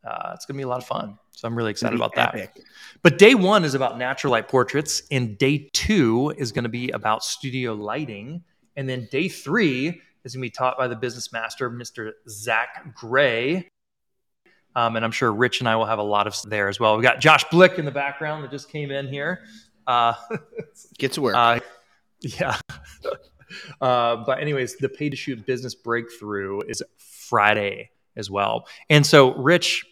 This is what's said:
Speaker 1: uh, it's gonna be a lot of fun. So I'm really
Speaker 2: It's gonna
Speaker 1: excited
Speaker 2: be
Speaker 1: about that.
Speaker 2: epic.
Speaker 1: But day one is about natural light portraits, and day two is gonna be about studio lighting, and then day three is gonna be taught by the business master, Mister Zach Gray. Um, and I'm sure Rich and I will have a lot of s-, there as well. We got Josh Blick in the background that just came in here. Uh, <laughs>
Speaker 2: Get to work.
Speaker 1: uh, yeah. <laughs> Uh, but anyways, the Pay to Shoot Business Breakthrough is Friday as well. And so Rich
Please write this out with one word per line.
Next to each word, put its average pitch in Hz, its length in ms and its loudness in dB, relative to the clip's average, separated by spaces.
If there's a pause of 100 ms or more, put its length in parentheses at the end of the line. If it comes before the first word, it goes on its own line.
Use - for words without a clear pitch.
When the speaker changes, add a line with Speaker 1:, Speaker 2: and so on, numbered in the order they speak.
Speaker 1:
uh, - 320 -10
it's - 120 -18
gonna 139 100 -12
be 139 60 -8
a 131 60 -8
lot 123 100 -4
of 127 80 -12
fun. - 320 -8 (140)
So - 140 -14
I'm 117 80 -6
really 113 180 -2
Speaker 2:
It's - 100 -8
gonna 117 140 -2
Speaker 1:
excited 120 180 0
Speaker 2:
be - 60 -2
Speaker 1:
about - 120 0
that. 107 80 -8
Speaker 2:
epic. - 220 -16 (400)
Speaker 1:
But 156 160 8
day 220 160 12
one 196 320 4
is 135 80 -2
about 120 240 -2
natural 131 320 -2
light 113 180 2
portraits, 135 640 0
and 123 260 -2
day 143 380 0
two 143 640 2
is 127 120 -4
gonna 117 200 -4
be 120 220 -6
about 110 300 0
studio 123 520 -6
lighting, 117 680 -8 (320)
and 135 140 -8
then 127 240 -8
day 165 160 -2
three 156 720 -2 (240)
is 123 100 -14
gonna 127 80 -8
be 120 80 -8
taught 127 260 -2
by 127 120 -2
the 120 80 -6
business 120 360 -8
master, 117 380 -6
Mister 117 440 -12 (140)
Zach 113 680 -6
Gray. 131 720 0 (1040)
Um, 117 220 0
and 113 80 -2
I'm 113 80 -2
sure 117 200 0
Rich 120 280 0
and 123 80 -2
I 113 80 2
will 113 80 2
have 107 160 -2
a - 20 -2
lot 104 240 0
of 104 60 -6
s-, - 100 -10
there 104 240 -2
as 98 140 -4
well. 107 160 4
We 110 80 0
got 123 160 4
Josh 151 280 6
Blick 175 300 6
in 160 60 -4
the 143 80 -6
background 147 500 -6
that 131 80 -12
just 139 180 -14
came 147 220 -8
in 139 160 -6
here. 143 380 -6 (420)
Uh, 120 280 2 (420)
<laughs> - 420 -18
Speaker 2:
Get 135 140 -2
to - 100 -6
work. 120 140 0
Speaker 1:
uh, 120 240 4 (600)
yeah. 131 420 -6
<laughs> - 460 -14 (680)
Uh, 120 440 0
but 131 160 -2
anyways, 139 360 -4
the 135 120 -4
Pay 147 220 -6
to 143 60 -10
Shoot 120 300 -10
Business 123 280 -6
Breakthrough 104 880 -8
is - 200 -10 (160)
Friday 104 920 0 (260)
as 95 140 -10
well. 101 360 -2 (240)
And 147 160 8
so 135 280 8
Rich 151 580 2